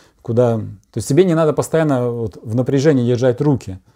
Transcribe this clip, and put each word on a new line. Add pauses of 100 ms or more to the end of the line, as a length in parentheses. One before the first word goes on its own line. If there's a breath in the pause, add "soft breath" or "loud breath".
(220 soft breath)
куда...
То
есть
тебе
не
надо
постоянно
вот
в
напряжении
держать
руки. (160)